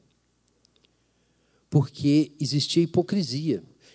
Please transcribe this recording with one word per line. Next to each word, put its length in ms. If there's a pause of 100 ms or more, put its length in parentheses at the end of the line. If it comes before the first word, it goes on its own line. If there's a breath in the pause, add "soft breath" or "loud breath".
(1700)
Porque 680
existia 440
hipocrisia. 800 (320 soft breath)